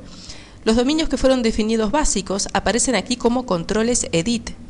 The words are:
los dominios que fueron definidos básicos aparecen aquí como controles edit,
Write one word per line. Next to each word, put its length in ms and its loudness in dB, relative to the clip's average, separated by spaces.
los 100 4
dominios 340 2
que 80 0
fueron 260 4
definidos 480 2
básicos 640 0
aparecen 420 0
aquí 220 -2
como 280 2
controles 680 0
edit, 360 0